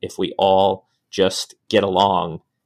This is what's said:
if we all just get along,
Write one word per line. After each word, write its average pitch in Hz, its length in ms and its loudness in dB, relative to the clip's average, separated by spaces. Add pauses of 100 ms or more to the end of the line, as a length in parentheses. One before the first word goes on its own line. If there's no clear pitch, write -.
if - 180 -10
we 95 200 -4
all 95 500 2 (220)
just - 440 -2 (140)
get 101 160 2
along, 90 560 0 (260)